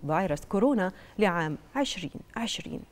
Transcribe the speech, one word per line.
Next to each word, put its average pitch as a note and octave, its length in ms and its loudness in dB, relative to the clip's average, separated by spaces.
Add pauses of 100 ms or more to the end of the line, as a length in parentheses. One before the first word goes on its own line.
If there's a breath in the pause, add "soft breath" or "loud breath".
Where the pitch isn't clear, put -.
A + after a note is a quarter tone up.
فيروس D#3 380 0
كورونا G3+ 460 4 (280 loud breath)
لعام E3+ 380 2 (180)
عشرين A3 460 -4 (140)
عشرين. - 460 -6 (100)